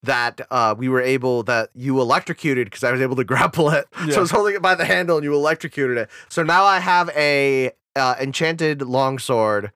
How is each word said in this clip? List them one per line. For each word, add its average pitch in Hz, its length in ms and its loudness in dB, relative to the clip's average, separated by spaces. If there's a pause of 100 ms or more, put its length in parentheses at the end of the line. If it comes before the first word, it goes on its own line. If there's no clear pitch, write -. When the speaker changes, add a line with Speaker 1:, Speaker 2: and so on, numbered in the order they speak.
Speaker 1:
That, 120 480 -2
uh, 117 280 2
we 127 120 -4
were 131 120 2
able, 127 420 0
that 113 320 -2
you 131 260 -2
electrocuted 127 720 -2
'cause - 120 -12
I 123 80 2
was 127 80 -2
able 131 180 -2
to 127 60 -2
<laughs> 107 100 -4
grapple 160 360 2
it. 151 160 0 (100)
So 180 100 -8
Speaker 2:
Yeah. 151 120 0
Speaker 1:
I - 20 4
was 175 120 0
holding 208 240 0
it 196 60 -6
by 185 120 4
the 170 120 -2
handle 175 320 2
and 147 60 -2
you 147 120 -2
electrocuted 143 640 -2
it. 113 120 -6 (200)
So - 120 -4
now 170 240 4
I 196 140 4
have 180 360 2
a, 139 560 2 (240)
uh, 127 240 2
enchanted 156 640 -2
longsword 123 960 0